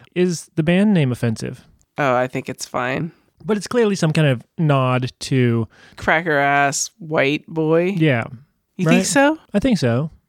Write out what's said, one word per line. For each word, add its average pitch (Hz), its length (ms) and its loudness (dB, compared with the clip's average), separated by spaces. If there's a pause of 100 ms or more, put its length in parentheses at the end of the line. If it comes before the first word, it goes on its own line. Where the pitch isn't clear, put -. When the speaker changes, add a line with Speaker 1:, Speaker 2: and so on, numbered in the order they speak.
(140)
Speaker 1:
Is 180 400 -2
the 160 80 -2
band 190 320 2
name 143 160 2
offensive? 123 540 -6 (340)
Speaker 2:
Oh, 135 160 2
I 127 140 2
think 131 200 -10
it's - 180 -10
fine. 131 440 -6 (340)
Speaker 1:
But 208 120 -2
it's 196 100 -8
clearly 220 300 0
some 156 160 0
kind 156 160 2
of 123 160 -2 (140)
nod 127 520 0 (200)
to 120 360 2 (300)
Speaker 2:
Cracker 165 420 0
ass 143 600 0
white 151 480 -2
boy. 165 480 0
Speaker 1:
Yeah. 143 280 2 (520)
Speaker 2:
You 175 100 -2
Speaker 1:
Right? 165 100 4
Speaker 2:
think 190 100 2
so? 285 320 2 (140)
Speaker 1:
I 208 60 2
think 247 200 0
so. 127 320 0 (180)